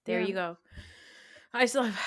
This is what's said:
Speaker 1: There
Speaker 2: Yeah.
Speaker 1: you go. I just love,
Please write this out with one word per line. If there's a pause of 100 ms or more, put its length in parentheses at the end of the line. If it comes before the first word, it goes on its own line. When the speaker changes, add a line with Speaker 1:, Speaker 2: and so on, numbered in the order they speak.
Speaker 1:
There
Speaker 2:
Yeah.
Speaker 1:
you
go. (960)
I
just
love,